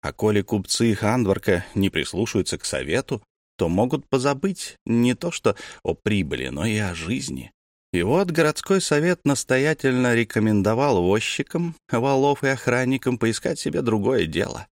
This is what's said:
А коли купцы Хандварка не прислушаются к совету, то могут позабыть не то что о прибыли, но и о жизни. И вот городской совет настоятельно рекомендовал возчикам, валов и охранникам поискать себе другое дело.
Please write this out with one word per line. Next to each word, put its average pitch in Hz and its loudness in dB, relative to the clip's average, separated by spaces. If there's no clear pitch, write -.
А 71 -6
коли 107 2
купцы 107 0
Хандварка 101 0
не 98 2
прислушаются 90 -2
к - -12
совету, 95 -4
то 87 0
могут 120 0
позабыть 139 -2
не 120 2
то 170 -4
что - 0
о 90 -2
прибыли, 73 -2
но 71 -6
и 110 0
о 95 -4
жизни. 82 -8
И 85 0
вот 170 0
городской 165 0
совет 165 0
настоятельно 131 2
рекомендовал 110 2
возчикам, 143 -2
валов 135 2
и 139 2
охранникам 127 0
поискать 113 -2
себе 151 -2
другое 110 0
дело. - -6